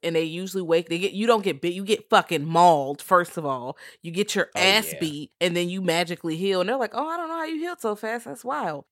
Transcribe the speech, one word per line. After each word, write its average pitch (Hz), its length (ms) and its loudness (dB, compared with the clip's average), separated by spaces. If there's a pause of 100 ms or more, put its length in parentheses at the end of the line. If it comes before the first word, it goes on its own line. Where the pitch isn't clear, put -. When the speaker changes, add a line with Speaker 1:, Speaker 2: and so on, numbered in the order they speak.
Speaker 1:
and 165 120 -2
they 165 100 2
usually 180 380 -6
wake. 165 280 2
They 170 80 0
get, 185 140 -2
you 202 140 -2
don't 226 160 4
get 170 200 -2
bit. 175 100 0
You 185 100 -8
get 202 280 -2
fucking 170 340 2
mauled. 160 560 4
First 175 380 2
of 151 80 -6
all, 131 320 -6 (240)
you 170 80 -12
get 196 240 -2
your 196 200 0
Speaker 2:
Oh, 180 60 -2
Speaker 1:
ass 202 320 4
Speaker 2:
yeah. - 80 -12
Speaker 1:
beat, 151 300 -6 (100)
and 175 160 2
then 175 140 0
you 190 100 -6
magically 170 560 -2
heal. 190 240 0
And 185 80 0
they're 254 80 0
like, 233 160 -2
"Oh, 294 160 -4
I 330 80 -6
don't 330 140 -8
know 330 80 -6
how 320 80 -6
you 320 120 -6
healed 349 220 -8
so 208 160 -4
fast. 233 300 -8
That's - 180 -14
wild." 240 480 -6